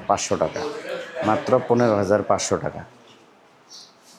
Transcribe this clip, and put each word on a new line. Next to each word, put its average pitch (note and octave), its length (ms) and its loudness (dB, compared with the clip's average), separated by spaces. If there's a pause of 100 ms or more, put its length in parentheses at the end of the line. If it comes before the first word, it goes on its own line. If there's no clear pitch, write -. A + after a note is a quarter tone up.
পাঁচশো G2+ 300 0
টাকা, D#2 240 -2 (640)
মাত্র G#2+ 440 2
পনেরো A#2+ 280 4
হাজার G2+ 260 2
পাঁচশো G2 340 0
টাকা। E2+ 240 -6 (1400)